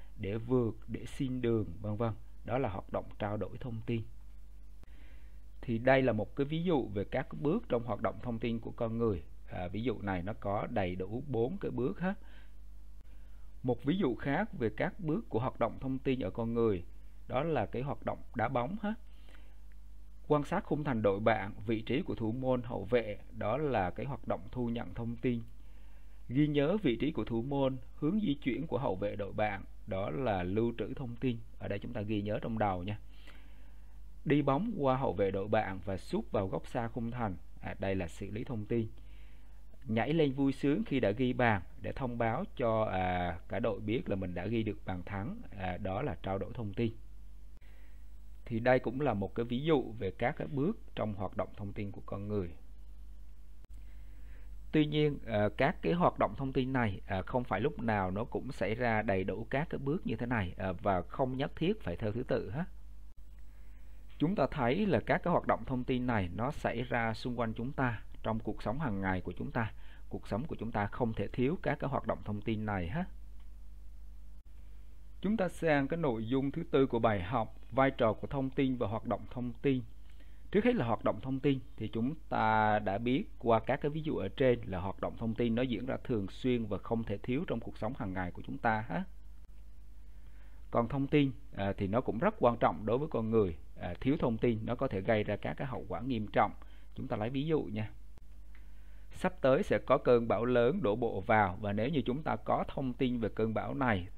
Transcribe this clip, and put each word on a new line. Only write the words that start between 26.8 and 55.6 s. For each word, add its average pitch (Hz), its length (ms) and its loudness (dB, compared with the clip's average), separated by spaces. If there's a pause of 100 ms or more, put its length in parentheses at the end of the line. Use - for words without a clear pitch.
vị 120 140 6
trí 139 160 2
của 107 120 0
thủ 117 180 0
môn, 135 340 2 (200)
hướng 185 240 2
di 143 140 2
chuyển 143 320 0
của - 120 0
hậu 120 160 2
vệ 101 220 -2
đội 98 160 -4
bạn, 104 320 0 (220)
đó 98 240 0
là 120 320 2
lưu 110 360 2
trữ 113 160 -4
thông 120 220 -6
tin. 123 220 0 (200)
Ở 101 100 -6
đây 101 100 -2
chúng 117 140 -6
ta 113 80 -2
ghi 104 220 0
nhớ 107 200 0
trong 113 160 -2
đầu 95 240 2
nha. 104 160 -4 (1300)
Đi 147 180 6
bóng 147 360 2
qua 131 180 4
hậu 123 160 2
vệ 98 180 4
đội 98 180 0
bạn 101 360 2
và 95 120 -2
sút - 340 -4
vào 98 180 2
góc - 180 -2
xa 117 220 -2
khung 117 220 -4
thành, 113 260 -2 (240)
à, - 180 -6
đây 98 160 2
là 90 140 0
xử 98 220 -8
lý 107 140 -4
thông 107 200 -4
tin. 113 240 2 (960)
Nhảy 113 280 2
lên 151 200 6
vui 139 200 4
sướng 143 320 4
khi 135 160 2
đã 104 100 6
ghi 123 220 4
bàn 117 300 4 (200)
để 107 100 -4
thông 120 260 -2
báo 120 260 2 (120)
cho, 110 280 2
à, 92 540 0 (100)
cả 95 120 -2
đội 107 200 0
biết 107 280 0
là 101 80 0
mình 92 180 -2
đã 87 120 -2
ghi 113 160 2
được 104 220 0
bàn 90 180 -4
thắng, 113 380 -4 (180)
à, 92 180 -2
đó 95 260 -2
là 123 200 -2
trao 98 160 0
đổi 104 160 -4
thông 104 200 -4
tin. 117 180 2 (1500)
Thì 113 160 -2
đây 127 180 8
cũng 127 220 -2
là 131 140 4
một 98 200 0
cái 120 120 0
ví 120 160 0
dụ 135 360 4
về 95 120 0
các 127 260 0
cái - 100 -4
bước 156 320 0 (160)
trong 107 200 0
hoạt 98 220 -4
động 98 200 -2
thông 101 160 -6
tin 101 180 -4
của 101 160 -10
con 101 220 -4
người. 98 220 0 (2250)
Tuy 151 140 6
nhiên, 151 400 2
à, 104 300 4
các 143 260 2